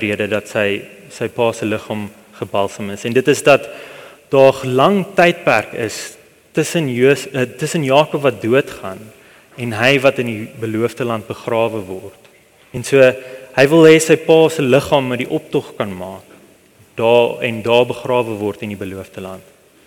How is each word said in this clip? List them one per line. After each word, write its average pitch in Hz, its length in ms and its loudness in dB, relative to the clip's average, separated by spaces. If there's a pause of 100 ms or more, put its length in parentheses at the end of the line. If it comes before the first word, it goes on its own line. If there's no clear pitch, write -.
rede 104 240 -2
dat 101 220 -4
sy, 101 340 -2 (260)
sy - 200 -8
pa 117 240 -2
se 110 120 -8
liggaam 107 460 -6 (240)
gebalsem 101 560 -6
is. 101 140 -14
En 117 80 -4
dit 127 160 0
is 143 140 2
dat 139 280 4 (580)
daar 135 260 6 (100)
'n 127 100 -4
lang 175 400 2
tydperk 170 580 0
is - 440 -10 (360)
tussen - 360 -2
Jos-, 127 440 2
eh, 131 100 -2
tussen 147 420 -4
Jakob 143 380 2
wat 113 200 0
doodgaan 110 560 -2 (580)
en 120 160 -8
hy 123 280 2
wat 131 180 2
in 123 80 -2
die 110 220 -8 (120)
beloofde 113 440 -4
land 113 220 -4
begrawe 113 540 -4
word. 92 380 -14 (540)
En 127 120 -8
so, 131 280 6 (440)
hy 135 120 4
wil 160 160 6
hê 160 160 8
sy 156 160 2
pa 160 320 4
se 156 140 -4
liggaam 135 460 0
moet 123 100 -6
die 120 120 -6
optog - 460 -6
kan 101 200 -8
maak 95 280 -14 (680)
daar 120 480 2
en 113 200 -6
daar 117 240 2
begrawe 123 520 -4
word 101 240 -6
in 110 60 -8
die 101 80 -10
beloofde 95 440 -12
land. 95 220 -14 (440)